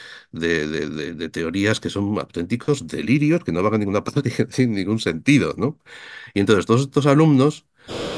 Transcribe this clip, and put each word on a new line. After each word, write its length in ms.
de, 360
de, 220
de, 260
de 140
teorías 520
que 100
son 280
auténticos 680
delirios, 560
que 100
no 100
van 120
a 40
ninguna 260
<laughs> 0
parte, 260
sin 220
ningún 260
sentido, 580
¿no? 220
Y 80
entonces 260
todos 160
estos 240
alumnos 600